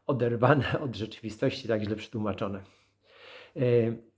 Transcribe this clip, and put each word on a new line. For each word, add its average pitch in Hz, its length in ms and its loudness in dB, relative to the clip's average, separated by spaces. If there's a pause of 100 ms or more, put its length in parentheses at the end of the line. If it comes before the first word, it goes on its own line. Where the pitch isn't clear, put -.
oderwane 123 720 2
od 131 160 -6
rzeczywistości, 110 720 -6
tak 110 140 2
źle 104 140 -2
przetłumaczone. 101 640 -6 (960)
Y, 120 400 4 (200)